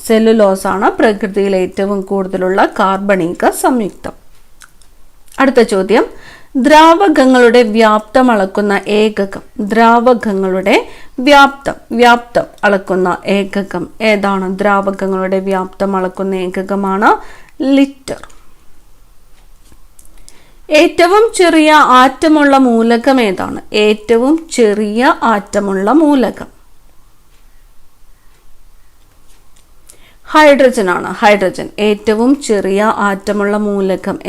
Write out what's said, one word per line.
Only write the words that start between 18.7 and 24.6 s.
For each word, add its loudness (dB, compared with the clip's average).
ഏറ്റവും 2
ചെറിയ 4
ആറ്റമുള്ള 2
മൂലകം 2
ഏതാണ്? -8
ഏറ്റവും 0
ചെറിയ 0